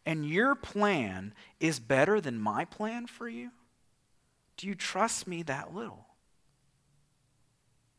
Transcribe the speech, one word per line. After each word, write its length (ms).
and 240
your 260
plan 760
is 220
better 400
than 180
my 280
plan 400
for 200
you? 240
Do 80
you 80
trust 520
me 180
that 300
little?" 320